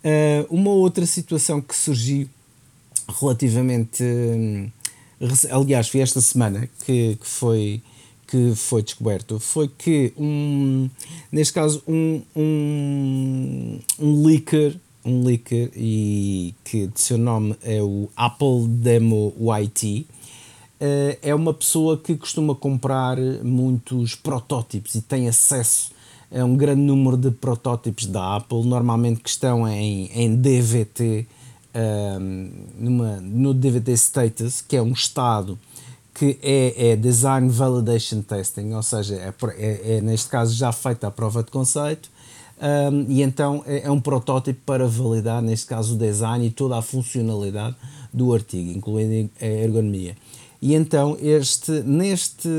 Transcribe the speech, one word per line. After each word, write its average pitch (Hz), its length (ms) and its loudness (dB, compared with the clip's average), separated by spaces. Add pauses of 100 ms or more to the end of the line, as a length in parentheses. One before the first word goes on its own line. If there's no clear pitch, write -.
Eh, 151 440 4
uma 190 220 2
outra 185 340 4
situação 156 560 -2
que - 120 -12
surgiu 135 540 0 (920)
relativamente, 123 840 2
hum, 113 680 0 (480)
rece-, 127 320 0
aliás, 131 380 4
foi 135 140 0
esta 131 180 0
semana 117 500 0 (160)
que, 117 300 2
que - 100 -18
foi, 110 560 0 (460)
que 120 260 2
foi 110 300 -2
descoberto, 107 560 -4
foi 147 300 -2
que 143 480 0
um, 143 720 0 (420)
neste 151 220 0
caso, 151 340 0
um, 160 340 0 (140)
um, 135 1400 -2 (180)
um 147 280 4
leaker, 156 500 4 (300)
um 123 180 2
leaker 120 500 0
e 104 800 -2 (120)
que 104 220 -2
de 110 120 -8
seu - 180 0
nome 110 460 0
é 107 180 -2
o 101 320 -2
Apple 120 540 0
Demo 113 720 2
Y 107 300 0
T, 107 360 -4 (760)
eh, 143 400 0
é 147 120 0
uma 160 200 2
pessoa 160 440 2
que 156 200 -2
costuma 151 360 -2
comprar 131 640 0 (240)
muitos 127 720 0
protótipos 117 800 -6
e 113 60 -2
tem 127 280 -2
acesso - 640 0 (420)
a 127 80 0
um 123 140 4
grande 143 240 4
número 135 340 4
de 131 140 2
protótipos 117 800 -4
da 95 300 -2
Apple, 113 280 -2
normalmente 120 560 2
que - 80 -8
estão 120 380 0
em, 104 480 -4
em 117 200 2
D 127 280 4
V 113 220 2
T, 113 420 -2 (480)
ehm, 98 760 -4 (300)
numa, 117 380 0
no 113 360 0
D 131 160 2
V 123 120 2
T 117 120 -2
status, 117 680 0
que - 160 -4
é 127 60 2
um 117 120 0
estado 107 680 -2 (520)
que 139 300 0
é, 127 480 2
é 113 60 6
Design 127 540 4
Validation 117 720 0
Testing, 101 500 -6
ou 110 80 -4
seja, 104 320 -4
é 95 180 -8
pro-, 120 200 -6
é, 107 460 -2
é 104 40 2
neste 113 260 0
caso 117 280 0
já 120 160 0
feita 117 340 -4
a 101 60 -4
prova 113 320 -4
de - 80 -10
conceito, 147 580 -2 (500)
ehm, 143 500 0
e 139 120 4
então 143 460 0
é, 143 160 -4
é 143 80 -2
um 143 100 2
protótipo 131 640 -2
para 131 220 0
validar, 113 520 0
neste 113 280 -2
caso, 113 260 -2
o 113 60 -2
design 113 480 0
e - 20 0
toda 123 260 -2
a 113 60 -2
funcionalidade 113 920 -4 (360)
do 123 220 2
artigo, 90 380 -2
incluindo 107 580 -2 (100)
a 117 60 -8
ergonomia. 107 720 -2 (480)
E 143 100 4
então, 151 460 2
este, 151 500 0 (100)
neste, 170 640 -2 (120)